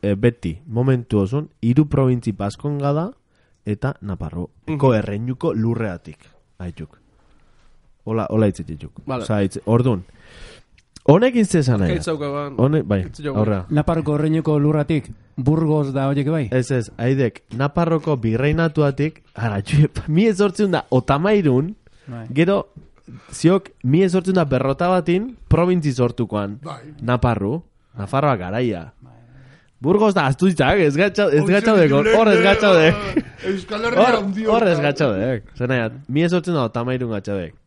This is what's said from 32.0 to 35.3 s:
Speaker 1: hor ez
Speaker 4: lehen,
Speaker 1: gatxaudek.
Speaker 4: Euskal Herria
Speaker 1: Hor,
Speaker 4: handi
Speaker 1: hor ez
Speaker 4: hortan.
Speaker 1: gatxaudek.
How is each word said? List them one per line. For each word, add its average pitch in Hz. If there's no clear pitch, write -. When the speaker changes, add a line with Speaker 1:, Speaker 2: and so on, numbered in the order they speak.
Speaker 1:
hor 220
ez 196
Speaker 4:
lehen, 185
Speaker 1:
gatxaudek. 196
Speaker 4:
Euskal 208
Herria 240
Speaker 1:
Hor, 240
Speaker 4:
handi 196
Speaker 1:
hor 220
ez 196
Speaker 4:
hortan. 151
Speaker 1:
gatxaudek. 127